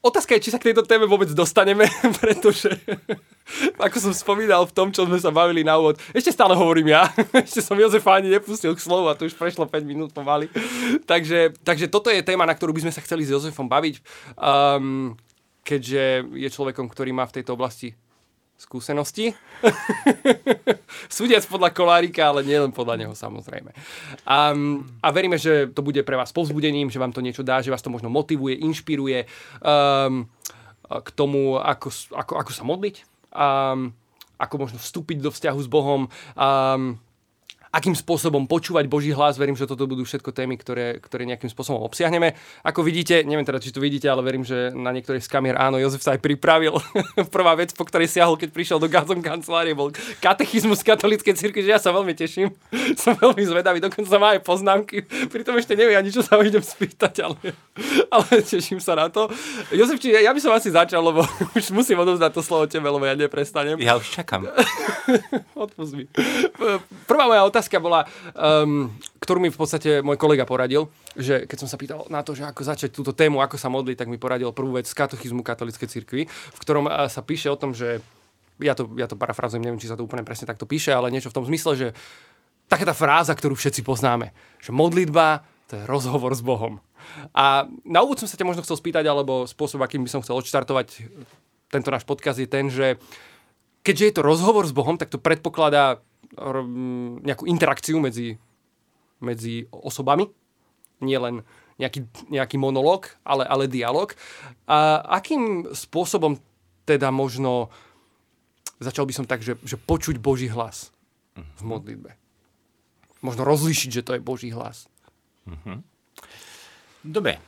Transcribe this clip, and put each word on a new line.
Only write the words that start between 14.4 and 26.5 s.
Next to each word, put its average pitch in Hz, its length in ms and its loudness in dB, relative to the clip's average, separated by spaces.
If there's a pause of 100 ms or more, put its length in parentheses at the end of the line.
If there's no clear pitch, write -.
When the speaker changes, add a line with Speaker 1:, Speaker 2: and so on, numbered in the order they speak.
Speaker 1:
keďže 135 420 -2 (300)
je 135 180 -8
človekom, 135 360 -6
ktorý 127 260 -8
má 127 120 -2
v 123 120 -12
tejto 127 180 -8
oblasti 120 400 -8 (600)
skúsenosti. 147 800 -6 (240)
<laughs> - 1500 0
Súdiac 220 360 2
podľa 185 260 0
Kolárika, 170 600 4
ale 139 120 0
nielen 143 280 2
podľa 117 260 -4
neho, 110 160 -8
samozrejme. - 640 -14 (480)
A, 147 320 4 (420)
a 156 140 2
veríme, 180 240 2
že 151 340 2
to 139 140 -6
bude 139 180 -2
pre 135 140 -2
vás 127 160 -4
povzbudením, 147 560 -2